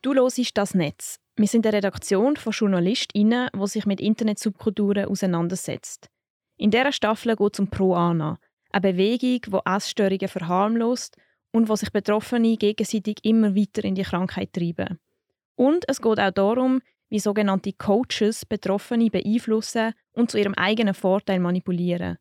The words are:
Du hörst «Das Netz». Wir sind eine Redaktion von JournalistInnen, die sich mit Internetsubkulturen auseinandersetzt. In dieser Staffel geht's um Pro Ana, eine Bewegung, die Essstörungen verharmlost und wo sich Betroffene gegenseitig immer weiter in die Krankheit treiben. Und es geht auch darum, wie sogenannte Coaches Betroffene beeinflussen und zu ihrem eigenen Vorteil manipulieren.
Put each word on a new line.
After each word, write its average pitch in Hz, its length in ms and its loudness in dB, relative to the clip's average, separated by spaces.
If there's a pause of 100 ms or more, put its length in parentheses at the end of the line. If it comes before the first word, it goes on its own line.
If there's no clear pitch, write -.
Du 269 100 0
hörst 254 460 2
«Das 202 160 -2
Netz». - 440 -2 (160)
Wir 208 120 4
sind 226 200 2
eine 214 120 2
Redaktion 202 580 0
von - 160 -6
JournalistInnen, 208 1000 2
die 202 120 -2
sich 208 200 -4
mit 196 160 -2
Internetsubkulturen 208 1040 -2
auseinandersetzt. 175 1040 -4 (480)
In 214 120 2
dieser 262 220 2
Staffel 220 420 0
geht's 208 240 0
um 202 100 0
Pro 185 260 2
Ana, 170 440 0 (320)
eine 196 120 0
Bewegung, 226 580 2
die 196 240 -4
Essstörungen 190 640 -2
verharmlost 214 880 -2 (360)
und 226 180 4
wo 214 60 2
sich - 140 -4
Betroffene 220 680 0
gegenseitig 214 640 -2
immer 214 340 4
weiter 208 260 0
in 190 120 -2
die 196 80 -2
Krankheit 185 500 -4
treiben. 175 460 -4 (580)
Und 302 320 2
es 277 140 -2
geht 220 180 0
auch 196 120 2
darum, 254 500 2 (260)
wie 214 100 -2
sogenannte 202 540 0
Coaches 220 720 -2
Betroffene 214 640 -2
beeinflussen 220 840 -2 (180)
und 233 180 0
zu 220 80 -2
ihrem 202 140 0
eigenen 208 400 2
Vorteil 190 480 0
manipulieren. 175 800 -2